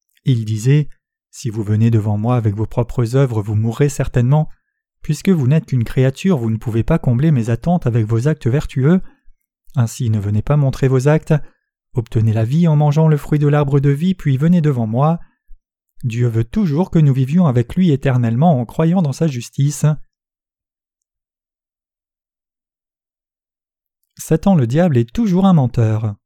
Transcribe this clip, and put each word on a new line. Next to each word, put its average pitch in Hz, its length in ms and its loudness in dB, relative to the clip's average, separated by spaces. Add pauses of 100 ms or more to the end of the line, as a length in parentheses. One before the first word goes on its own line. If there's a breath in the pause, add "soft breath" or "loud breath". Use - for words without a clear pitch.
(260)
Il 120 180 2
disait, « 113 460 0 (400)
Si - 220 -10
vous 110 100 -6
venez 107 300 2
devant 104 260 0
moi 117 180 0
avec 107 200 0
vos 107 100 -4
propres 120 500 -4
œuvres, 120 280 0
vous 107 100 -6
mourrez 113 360 0
certainement. 135 600 0 (540)
Puisque - 260 -4
vous 151 180 2
n'êtes 156 180 0
qu'une 123 180 -2
créature, 135 540 0
vous 113 140 -4
ne 110 60 -2
pouvez 113 260 -4
pas 165 160 0
combler 139 320 0
mes 120 180 0
attentes 170 380 -2
avec 113 180 0
vos 117 220 0
actes 156 180 -2
vertueux. 143 560 0 (760 soft breath)
Ainsi 117 360 -2
ne 104 80 0
venez 101 240 -2
pas 147 140 0
montrer 135 300 0
vos 131 200 0
actes. 156 260 0 (600 soft breath)
Obtenez 113 400 -2
la 113 100 -2
vie 156 240 0
en 151 80 2
mangeant 151 320 2
le 151 100 4
fruit 151 220 -2
de 147 80 2
l'arbre 143 320 2
de 143 100 0
vie, 160 240 0
puis 139 240 -2
venez 170 240 2
devant 127 260 0
moi. » 143 320 0 (840 soft breath)
Dieu 120 240 -2
veut 113 160 0
toujours 180 480 -2
que 170 80 2
nous 143 140 4
vivions 139 340 0
avec 120 280 0
lui 180 160 2
éternellement 131 680 2
en 117 60 -4
croyant 165 360 0
dans 143 100 0
sa 165 160 -2
justice. 139 580 -4 (4000)
Satan 160 340 0
le 135 140 2
diable 147 320 2
est 117 120 -2
toujours 196 360 0
un 185 60 4
menteur. 110 600 0 (100)